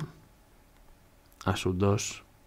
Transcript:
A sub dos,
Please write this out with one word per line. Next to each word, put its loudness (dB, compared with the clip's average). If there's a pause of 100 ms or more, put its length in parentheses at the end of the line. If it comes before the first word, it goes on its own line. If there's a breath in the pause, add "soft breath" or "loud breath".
(1400)
A 2
sub -2
dos, 2 (240)